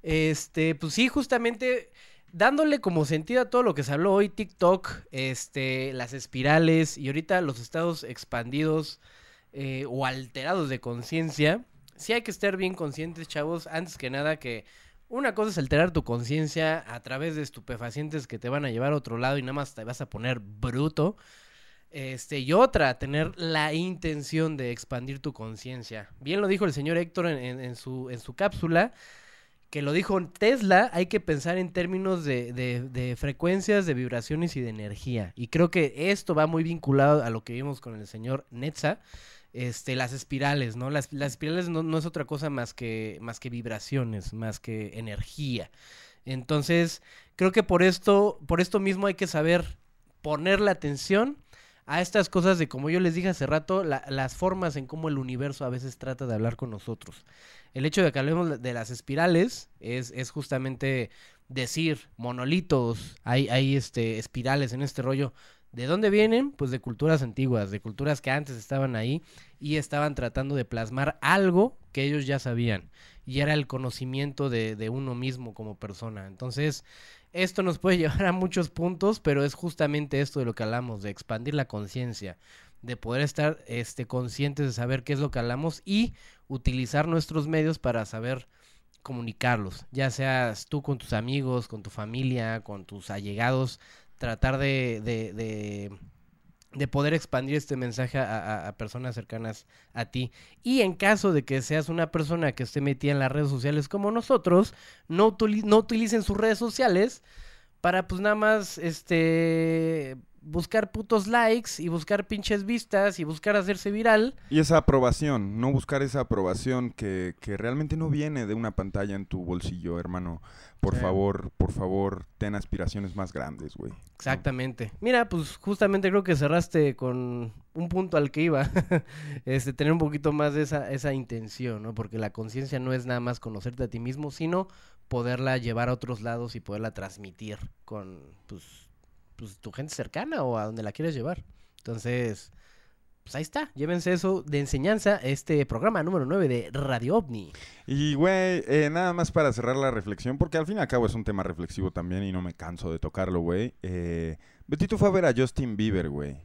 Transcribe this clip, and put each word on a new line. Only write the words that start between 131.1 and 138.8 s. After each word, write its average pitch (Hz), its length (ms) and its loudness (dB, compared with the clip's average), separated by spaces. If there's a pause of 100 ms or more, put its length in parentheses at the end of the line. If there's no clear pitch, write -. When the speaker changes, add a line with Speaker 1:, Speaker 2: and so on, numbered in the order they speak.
Speaker 1:
intención, 113 680 -6
¿no? 113 100 -8
Porque 110 240 -6
la 107 140 -2
conciencia 127 480 -6
no 127 140 -2
es 123 120 -2
nada 123 140 -2
más 120 220 -4
conocerte 120 420 -6
a 120 60 -4
ti 117 100 -8
mismo, 135 320 -6
sino 175 360 -2 (420)
poderla 127 480 0
llevar 117 320 0
a 127 40 2
otros 120 280 -6
lados 117 340 -6
y 117 60 -8
poderla 104 320 -6
transmitir 101 640 -12 (260)
con, 95 380 -14 (260)
pues, 95 160 -16 (720)